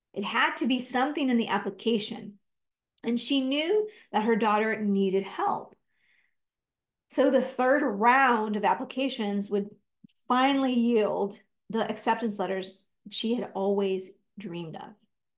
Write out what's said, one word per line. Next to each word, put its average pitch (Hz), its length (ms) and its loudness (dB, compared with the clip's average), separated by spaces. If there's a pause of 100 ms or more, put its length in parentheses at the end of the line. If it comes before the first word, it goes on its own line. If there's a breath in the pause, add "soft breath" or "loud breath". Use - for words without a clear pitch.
(140)
It 202 100 -4
had 262 340 0
to 285 100 -2
be 254 120 0
something 269 500 -2
in 240 80 4
the 226 120 0
application. - 840 -4 (680)
And 233 160 -2
she 277 220 -2
knew 320 460 0 (240 loud breath)
that 208 140 0
her 233 100 4
daughter 214 460 0
needed 196 420 2
help. - 540 -4 (1300)
So 269 200 4
the 254 100 6
third 254 400 2
round 233 760 2
of 202 80 0
applications 202 840 -2
would 202 200 -2 (580)
finally 262 460 2
yield 208 640 2 (300)
the 220 200 -2
acceptance 226 500 -2
letters 190 380 -4 (320)
she 226 260 -2
had 196 180 -6
always 196 580 0 (260)
dreamed 170 380 -10
of. - 140 -14 (480)